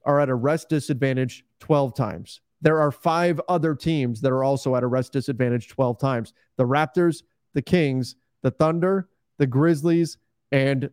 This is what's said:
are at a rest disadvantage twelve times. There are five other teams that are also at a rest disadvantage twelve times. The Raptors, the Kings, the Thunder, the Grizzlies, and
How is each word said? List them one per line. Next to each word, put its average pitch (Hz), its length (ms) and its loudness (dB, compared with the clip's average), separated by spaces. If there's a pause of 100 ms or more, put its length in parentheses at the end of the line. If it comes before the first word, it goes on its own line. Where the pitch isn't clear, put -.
are 143 140 2
at 135 100 0
a 127 40 0
rest 143 360 -2
disadvantage 131 760 -2 (160)
twelve 139 340 0
times. 101 460 -6 (220)
There 156 180 4
are 147 100 2
five 165 560 0
other 160 280 0
teams 131 480 -2
that 135 100 2
are 131 100 0
also 135 320 0
at 123 80 0
a 127 40 0
rest 127 260 -2
disadvantage 123 560 -2
twelve 123 320 -2
times. 127 320 -2 (240)
The 127 80 0
Raptors, 156 580 0 (300)
the 151 80 -4
Kings, 135 560 0 (240)
the 131 100 0
Thunder, 170 600 0 (260)
the 143 100 0
Grizzlies, 160 720 2 (340)
and 135 420 0